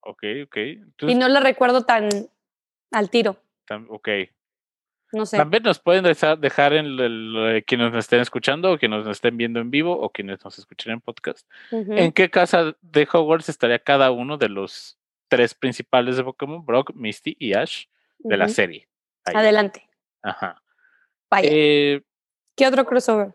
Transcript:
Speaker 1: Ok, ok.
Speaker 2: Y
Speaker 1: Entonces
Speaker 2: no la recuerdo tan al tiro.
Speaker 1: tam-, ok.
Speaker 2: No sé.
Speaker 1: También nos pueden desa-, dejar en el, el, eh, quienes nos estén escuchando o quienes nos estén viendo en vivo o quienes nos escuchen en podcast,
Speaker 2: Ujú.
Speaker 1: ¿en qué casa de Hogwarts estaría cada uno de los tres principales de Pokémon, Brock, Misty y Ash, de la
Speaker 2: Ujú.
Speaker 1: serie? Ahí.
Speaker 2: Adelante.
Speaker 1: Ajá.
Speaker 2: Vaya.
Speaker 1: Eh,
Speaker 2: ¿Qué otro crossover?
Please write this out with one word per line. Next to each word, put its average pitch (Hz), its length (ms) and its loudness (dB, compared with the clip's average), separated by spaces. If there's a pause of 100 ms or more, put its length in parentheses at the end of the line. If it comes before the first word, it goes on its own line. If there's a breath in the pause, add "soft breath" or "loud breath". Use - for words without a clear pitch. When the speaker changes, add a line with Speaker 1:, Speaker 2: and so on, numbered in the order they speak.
Speaker 1:
Ok, - 220 -18 (220)
ok. - 120 -12
Speaker 2:
Y 110 140 -6
Speaker 1:
Entonces 208 460 -4
Speaker 2:
no 254 120 2
la 277 100 4
recuerdo 254 460 2
tan 220 240 2 (800)
al 208 180 -2
tiro. 214 280 0 (300)
Speaker 1:
tam-, 107 220 -12
ok. 110 200 -12 (1000)
Speaker 2:
No 214 140 -4
sé. 208 120 -4
Speaker 1:
También 180 260 2
nos 208 160 0
pueden 185 260 4
desa-, 156 340 2
dejar 143 340 2
en 151 120 0
el, 135 140 -8
el, 113 360 -4 (220)
eh, 107 60 -2
quienes 120 280 0
nos 117 140 -4
estén 120 140 4
escuchando 139 540 -2
o 156 40 0
quienes 107 280 -2
nos 104 120 -6
estén 117 200 0
viendo 117 220 -4
en 117 120 -6
vivo 156 280 0
o - 120 -4
quienes 98 320 -12
nos - 160 -18
escuchen - 340 -12
en 117 80 -10
podcast, - 480 -12 (220 loud breath)
Speaker 2:
Ujú. 214 220 -6
Speaker 1:
¿en 175 180 2
qué 185 180 2
casa 170 520 2
de 151 300 2
Hogwarts 160 380 2
estaría 120 300 0
cada 139 320 4
uno 127 260 -6
de 123 120 0
los - 480 -12 (300)
tres 120 280 2
principales 127 600 -2
de 131 60 -2
Pokémon, 143 420 -10
Brock, 127 280 0
Misty 117 460 -10
y 113 140 -4
Ash, - 320 -4 (340)
de 220 180 -2
la 185 80 4
Speaker 2:
Ujú. 214 80 -2
Speaker 1:
serie? 185 340 -4 (380)
Ahí. 190 100 -4
Speaker 2:
Adelante. 214 540 0 (320)
Speaker 1:
Ajá. 95 400 -10 (680)
Speaker 2:
Vaya. 190 200 2
Speaker 1:
Eh, 147 520 2 (520)
Speaker 2:
¿Qué 269 120 4
otro 262 180 2
crossover? 220 500 0